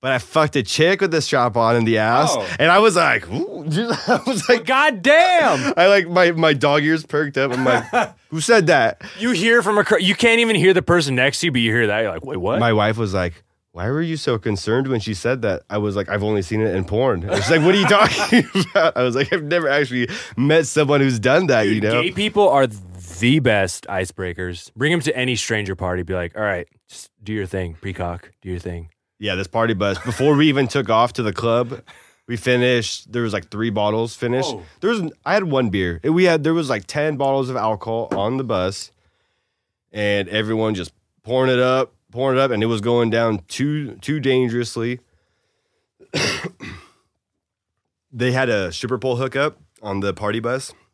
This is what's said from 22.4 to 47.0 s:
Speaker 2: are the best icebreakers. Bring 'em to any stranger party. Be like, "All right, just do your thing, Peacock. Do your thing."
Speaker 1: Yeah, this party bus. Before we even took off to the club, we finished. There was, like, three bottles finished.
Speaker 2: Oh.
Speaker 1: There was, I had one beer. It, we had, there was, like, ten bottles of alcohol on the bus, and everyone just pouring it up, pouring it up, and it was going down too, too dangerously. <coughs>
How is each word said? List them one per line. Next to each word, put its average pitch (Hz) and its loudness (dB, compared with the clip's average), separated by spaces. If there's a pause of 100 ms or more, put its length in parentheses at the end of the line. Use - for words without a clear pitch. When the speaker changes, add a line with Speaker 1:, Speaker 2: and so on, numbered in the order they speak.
Speaker 2:
are 135 4
the 104 -2
best 104 0
icebreakers. 92 -8
Bring 143 0
'em 175 0
to 135 -2
any 127 -2
stranger 104 -4
party. 90 -4
Be 87 -6
like, 87 -6
"All 107 -6
right, 95 -4 (200)
just - -20 (140)
do 107 -8
your 104 -6
thing, 90 -6
Peacock. 87 -10 (120)
Do 95 -14
your 90 -6
thing." 85 -12 (280)
Speaker 1:
Yeah, 101 -4
this 92 -4
party 113 -2
bus. 98 -2
Before 131 0
we 156 4
even 135 2
took 117 -2
off 117 2
to 131 -4
the 107 -2
club, 117 -2 (480)
we 120 -6
finished. 123 0
There 120 -4
was, 110 -2
like, 101 -6
three 110 -4
bottles 107 -2
finished. 127 -2
Speaker 2:
Oh. 101 -12 (180)
Speaker 1:
There 196 0
was, 196 -2 (140)
I 151 0
had 202 2
one 131 0
beer. 90 -2
It, 139 -2
we 175 4
had, 165 4
there 160 2
was, 165 -2
like, 110 -4
ten 151 -4
bottles 135 0
of 127 -6
alcohol 110 -4
on 107 -2
the 135 -4
bus, 95 -4 (1000)
and 101 -2
everyone 110 -2
just 87 -8 (300)
pouring 131 0
it 127 2
up, 127 0 (180)
pouring 131 0
it 135 4
up, 135 2
and 110 0
it 113 0
was 113 -2
going 120 2
down 113 0 (100)
too, 147 -4
too 151 -4
dangerously. 120 -2 (1120)
<coughs> - -4 (1900)